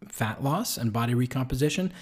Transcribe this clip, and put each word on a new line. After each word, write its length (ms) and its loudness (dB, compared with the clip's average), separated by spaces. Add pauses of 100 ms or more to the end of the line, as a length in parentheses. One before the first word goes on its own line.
fat 340 -2
loss 340 0
and 160 0
body 220 2
recomposition. 880 2